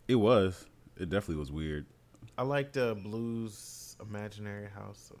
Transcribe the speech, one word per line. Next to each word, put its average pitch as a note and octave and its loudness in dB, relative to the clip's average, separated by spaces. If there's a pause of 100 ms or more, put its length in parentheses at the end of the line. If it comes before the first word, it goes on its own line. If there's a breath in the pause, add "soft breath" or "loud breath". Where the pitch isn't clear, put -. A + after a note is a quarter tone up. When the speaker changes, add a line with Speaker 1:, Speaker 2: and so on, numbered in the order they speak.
Speaker 1:
It C3 6
was. G#2 6 (320)
It F2+ -4
definitely F2 0
was C#2 -6
weird. D2+ -4 (520)
Speaker 2:
I B2+ 0
liked, C#3 0
uh, A#2+ 4
Blue's A2+ -6
Imaginary G#2 -8
House G2+ -14
of - -20